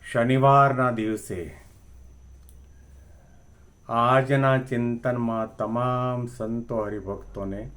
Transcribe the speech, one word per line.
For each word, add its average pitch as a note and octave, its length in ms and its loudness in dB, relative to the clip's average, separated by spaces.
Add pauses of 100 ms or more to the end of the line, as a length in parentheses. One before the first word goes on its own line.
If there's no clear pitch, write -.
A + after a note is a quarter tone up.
(120)
શનિવારના C3 800 4
દિવસે G#2 640 -6 (2250)
આજના C3 680 4
ચિંતનમાં A#2+ 1000 -2
તમામ B2 680 -2
સંતો A#2 600 -6
હરિભક્તોને G2+ 920 -8